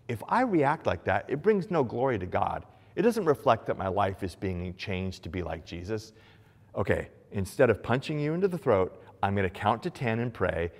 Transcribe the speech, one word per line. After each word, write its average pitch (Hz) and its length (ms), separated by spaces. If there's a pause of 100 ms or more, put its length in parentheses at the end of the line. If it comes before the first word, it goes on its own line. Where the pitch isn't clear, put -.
if 117 200
I 220 140
react 165 440
like 90 180
that, 98 240
it 135 120
brings 196 300
no 165 120
glory 120 360
to 92 80
God. 90 400 (280)
It - 80
doesn't 220 220
reflect 135 420
that - 120
my 95 100
life 95 340
is 92 120
being 90 400
changed 92 480
to 87 80
be 87 120
like 80 220
Jesus. 95 480 (640)
Okay, 92 340 (220)
instead 110 400
of 101 120
punching 139 360
you 147 160
into 185 140
the 175 100
throat, 98 420 (220)
I'm 98 140
gonna 95 140
count 110 340
to 175 60
ten 113 280
and 120 140
pray, 85 480